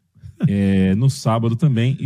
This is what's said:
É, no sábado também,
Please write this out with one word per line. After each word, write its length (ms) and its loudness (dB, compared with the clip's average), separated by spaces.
É, 480 2
no 140 2
sábado 440 -2
também, 520 0